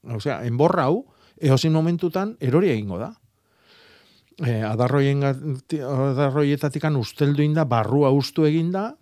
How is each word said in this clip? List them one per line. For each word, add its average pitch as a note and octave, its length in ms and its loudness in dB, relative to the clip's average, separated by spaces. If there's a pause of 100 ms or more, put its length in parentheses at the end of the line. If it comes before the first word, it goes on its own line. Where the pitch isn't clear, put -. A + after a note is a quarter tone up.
(180)
Osea, A2+ 280 -4
enbor C#3+ 340 2
hau, C3 160 2 (420)
edozein D3+ 360 2
momentutan F3 680 -2
erori D3+ 320 2
egingo G2+ 260 -4
da. D#3+ 140 -10 (1300)
Eh, A#2 220 0
adarroien C#3 560 0
gati-, C#3 600 -4
adarroietatikan C#3+ 1160 0
usteldu C#3+ 460 0
egin D3+ 100 2
da, D#3 160 2
barrua A#2+ 400 2
hustu C#3+ 400 2
egin E3 240 0
da G3+ 160 -4 (120)